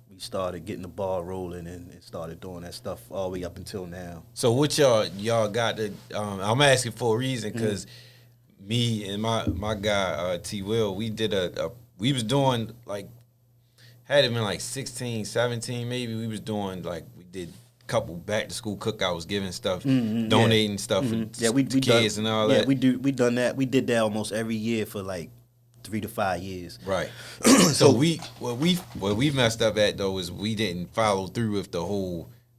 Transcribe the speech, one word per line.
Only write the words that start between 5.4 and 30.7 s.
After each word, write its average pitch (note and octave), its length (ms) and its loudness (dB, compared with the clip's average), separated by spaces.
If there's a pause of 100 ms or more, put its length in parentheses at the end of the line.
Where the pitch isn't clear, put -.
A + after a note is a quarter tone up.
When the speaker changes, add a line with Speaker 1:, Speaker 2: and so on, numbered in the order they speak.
Speaker 2:
got G#2+ 280 0
to, G#2+ 140 -4 (220)
um, G2+ 260 -4
I'm G#2+ 220 2
asking B2 320 4
for A#2 220 0
a A2+ 40 -2
reason, A#2+ 340 -4
Speaker 1:
Mm-hmm. A2 120 -2
Speaker 2:
'cause G2 220 -2 (720)
me A2 500 -2
and G2+ 120 -4
my, A2+ 260 0
my G#2 280 -2
guy, G2+ 380 0
uh, F2 280 -2
T G#2 200 -8
Will, G#2 340 0
we A2 140 -4
did G#2 240 -2
a, F2+ 320 -2
a, - 60 -8 (260)
we B2+ 160 0
was B2 100 -2
doing, B2 480 2 (140)
like, G2 240 -8 (960)
had C#3 200 6
it A#2 80 0
been, A#2 100 0
like, G2 180 -2
sixteen, A#2+ 640 -6
seventeen A#2+ 640 -2
maybe, B2 260 -4
we A2+ 120 -4
was A2 120 -4
doing, F#2+ 440 -6
like, E2+ 200 -8 (140)
we F2 80 -20
did F2 240 -12
a - 380 -20
couple G#2 280 -2
back G#2 340 -2
to F2+ 60 -10
school G#2 220 -6
cookouts, F2+ 500 -2
giving F#2+ 240 -4
stuff, F#2 320 -4
Speaker 1:
Mm-hmm, A#2 400 2
yeah. A2 60 -2
Speaker 2:
donating A2 480 6
stuff G2+ 260 2
Speaker 1:
Mm-hmm. A2+ 300 -2
Speaker 2:
for A#2 100 -4
Speaker 1:
Yeah, A2+ 60 4
we, C3+ 140 4
we C3 180 2
Speaker 2:
kids A#2 340 4
Speaker 1:
done, G#2+ 100 -2
Speaker 2:
and A2 80 0
all A2 180 4
Speaker 1:
yeah, B2 80 8
Speaker 2:
that. B2+ 80 2
Speaker 1:
we C#3 80 4
do, B2+ 240 4
we C#3 120 2
done B2 240 2
that. B2 220 2
We C3+ 80 2
did B2 220 2
that A#2+ 140 2
almost G#2+ 300 0
every A2+ 240 -2
year A2 300 -2
for, G#2 160 -8
like, F#2 280 -8 (540)
three G#2+ 160 -6
to G2+ 80 -6
five F#2 340 -2
years. F#2 440 -10
Speaker 2:
Right. F#2 240 -2 (160)
Speaker 1:
<clears throat> - 180 -12
Speaker 2:
So G#3 300 8
Speaker 1:
So - 180 8
Speaker 2:
we, D3+ 260 4 (220)
what A#2+ 180 -4
we, F3 180 4 (220)
what G2+ 200 0
we D3 140 2
messed A#2 300 2
up G#2+ 160 2
at G2+ 200 2
though F#2+ 220 -2
is F2 120 -6
we G2+ 240 -4
didn't F2+ 380 -4